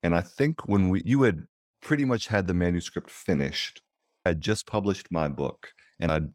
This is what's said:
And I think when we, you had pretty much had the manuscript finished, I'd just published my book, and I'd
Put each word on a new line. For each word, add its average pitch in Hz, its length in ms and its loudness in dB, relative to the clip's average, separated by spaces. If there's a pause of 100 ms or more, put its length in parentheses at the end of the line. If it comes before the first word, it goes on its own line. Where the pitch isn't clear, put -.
And 85 120 2
I 87 60 4
think - 460 -4
when 98 220 4
we, 95 160 0
you 135 180 4
had 95 200 2 (380)
pretty 147 240 0
much 123 220 -2
had 98 200 0
the 92 60 0
manuscript 87 560 0
finished, - 720 -4 (440)
I'd 82 160 0
just - 260 -4
published 101 440 -2
my 80 160 0
book, 69 440 -6 (280)
and 82 120 0
I'd 78 240 0